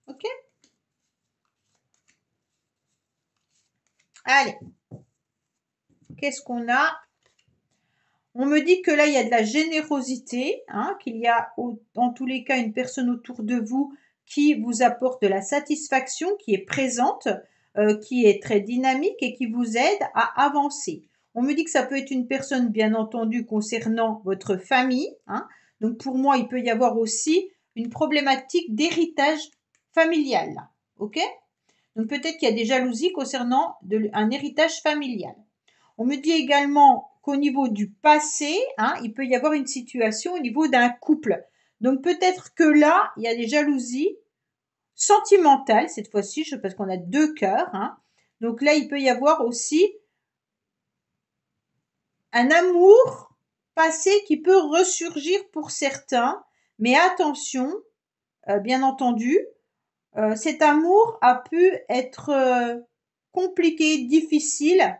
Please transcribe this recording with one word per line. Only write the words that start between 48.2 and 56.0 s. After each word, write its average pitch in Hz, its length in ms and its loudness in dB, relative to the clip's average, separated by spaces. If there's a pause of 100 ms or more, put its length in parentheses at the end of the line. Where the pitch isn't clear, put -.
Donc 226 180 -6
là, 294 140 4
il 294 140 0
peut 277 120 -4
y 269 80 2
avoir 262 380 2
aussi 311 480 0 (2500)
un 247 180 2
amour 359 840 6 (400)
passé 320 360 0 (160)
qui 302 100 0
peut 370 220 4
ressurgir 330 840 0 (120)
pour 302 180 -10
certains. 269 760 -4 (340)